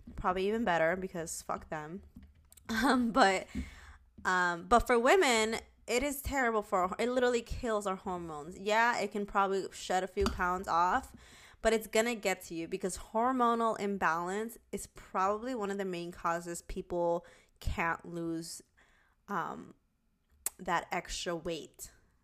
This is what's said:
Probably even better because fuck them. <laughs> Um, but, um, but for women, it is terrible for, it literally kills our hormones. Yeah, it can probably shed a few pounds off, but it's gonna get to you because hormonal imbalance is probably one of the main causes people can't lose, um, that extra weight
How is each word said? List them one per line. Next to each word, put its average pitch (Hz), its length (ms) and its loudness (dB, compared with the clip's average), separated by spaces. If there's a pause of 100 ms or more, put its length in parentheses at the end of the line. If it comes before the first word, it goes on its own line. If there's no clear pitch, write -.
(160)
Probably 190 320 0
even 226 160 0
better 170 320 4
because 185 460 -6
fuck - 280 -6
them. 160 320 -10 (360)
<laughs> - 320 -16
Um, 240 420 4
but, 196 360 4 (760)
um, 180 460 2
but 226 180 6
for 247 100 6
women, 233 600 4 (280)
it 240 180 0
is 285 180 -4
terrible 240 400 0
for, 185 360 0
it 233 120 0
literally 247 320 2
kills 220 440 -2
our 190 100 0
hormones. 170 600 -8
Yeah, 214 420 2
it 208 120 -2
can 208 140 -2
probably 196 460 2
shed 185 320 -2
a 185 40 -2
few 196 180 0
pounds 185 420 -2
off, 180 460 2 (480)
but 226 100 4
it's 220 160 2
gonna 233 280 2
get 196 320 -2
to 180 60 -12
you 165 140 -4
because 180 300 -4 (160)
hormonal 233 640 2
imbalance 190 800 -2 (140)
is 202 160 -8
probably 214 680 -2
one 202 160 -2
of 202 60 -4
the 196 80 -4
main 175 260 -6
causes 170 500 -4
people 170 640 -2 (360)
can't - 440 -2
lose, 165 560 -6 (680)
um, - 440 -6 (840)
that 175 320 0
extra 175 440 -4
weight - 560 -8 (320)